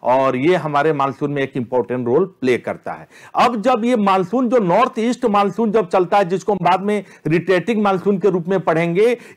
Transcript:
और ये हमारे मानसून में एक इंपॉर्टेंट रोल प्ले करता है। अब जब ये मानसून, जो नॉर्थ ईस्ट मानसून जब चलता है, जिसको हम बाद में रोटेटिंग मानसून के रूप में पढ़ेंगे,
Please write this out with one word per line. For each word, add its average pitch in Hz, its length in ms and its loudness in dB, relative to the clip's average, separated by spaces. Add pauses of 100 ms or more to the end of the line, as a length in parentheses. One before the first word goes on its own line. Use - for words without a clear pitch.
और 131 320 2
ये 151 200 2
हमारे 151 380 0
मानसून 139 380 -4
में 143 120 -2
एक 135 120 -6
इंपॉर्टेंट 123 520 -4
रोल 147 180 2
प्ले 127 320 -2
करता 92 340 -10
है। - 160 -14 (280)
अब 233 260 0
जब 240 240 0
ये 247 100 2
मानसून, 202 540 0
जो 247 80 2
नॉर्थ 214 420 2
ईस्ट 240 260 -2
मानसून 202 460 0
जब 202 180 0
चलता 185 280 2
है, 202 80 4
जिसको 180 260 -2
हम 196 100 -2
बाद 180 200 2
में 202 220 -2 (240)
रोटेटिंग 180 540 0
मानसून 196 360 0
के 190 120 0
रूप 175 180 -2
में 190 120 0
पढ़ेंगे, 170 580 0 (200)